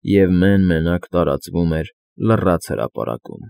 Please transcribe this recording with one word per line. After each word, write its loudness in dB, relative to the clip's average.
և 4
մեն-մենակ 2
տարածվում -2
էր -6
լռած 0
հրապարակում -8